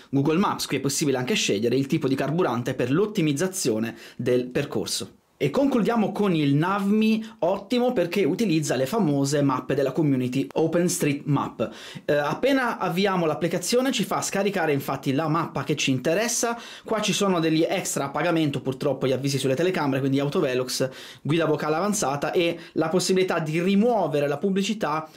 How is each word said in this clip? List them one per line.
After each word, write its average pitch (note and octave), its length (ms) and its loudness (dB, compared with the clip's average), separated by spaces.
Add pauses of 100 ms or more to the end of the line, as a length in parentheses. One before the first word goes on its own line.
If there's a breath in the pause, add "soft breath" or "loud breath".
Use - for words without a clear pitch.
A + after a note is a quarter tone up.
Google D#3 300 2
Maps. F#3+ 280 0
Qui C#3+ 120 -2
è - 20 -8
possibile C#3 380 0
anche B2+ 160 -2
scegliere A#2 420 2
il C3+ 120 0
tipo D3 200 0
di - 60 0
carburante C#3 600 0
per B2 160 -2
l'ottimizzazione D3+ 1040 0 (220 loud breath)
del B2 300 0
percorso. - 720 -6 (200)
E C#3+ 140 0
concludiamo A#3 640 2
con G#3 200 0
il D3 220 2
Navmi, G3+ 680 2 (180 loud breath)
ottimo A#3+ 520 0
perché F#3+ 320 0
utilizza D#3 520 0
le B2+ 100 0
famose C#3+ 560 0
mappe C#3 320 0
della C3+ 160 2
community C3+ 600 0
OpenStreetMap. D3 1200 0 (340 loud breath)
Eh, D3+ 100 0
appena A3+ 640 0
avviamo F3+ 480 0
l'applicazione F3+ 640 0
ci G#3+ 140 0
fa C#3+ 180 -2
scaricare F#3+ 500 0
infatti C#3 400 -2
la D#3 140 0
mappa D3+ 380 -2
che D#3 100 -2
ci - 160 0
interessa. G#3 640 0 (280 loud breath)
Qua G#3+ 180 -2
ci G#3 100 0
sono F#3 280 2
degli D#3+ 280 4
extra - 360 0
a C#3 60 -2
pagamento, D#3 520 0
purtroppo C3+ 460 0
gli C3+ 40 4
avvisi C3+ 260 0
sulle C3 180 2
telecamere, D#3+ 420 0
quindi C3+ 220 2
autovelox, C3+ 680 0 (320 loud breath)
guida D#3+ 260 0
vocale D3+ 280 0
avanzata D#3+ 560 -2
e E3+ 260 0 (180 loud breath)
la D#3+ 140 0
possibilità F#3 520 2
di D#3 200 -2
rimuovere F#3+ 680 2
la C#3+ 100 -2
pubblicità, F#3 800 -2